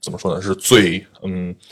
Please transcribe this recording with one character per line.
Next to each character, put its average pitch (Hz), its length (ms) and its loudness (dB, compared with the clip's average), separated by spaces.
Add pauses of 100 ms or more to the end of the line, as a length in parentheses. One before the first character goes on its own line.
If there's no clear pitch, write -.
怎 - 100 -10
么 - 80 -10
说 90 160 -4
呢， 90 60 -6
是 98 140 -4
最， 95 500 4 (180)
嗯， 92 320 -8 (180)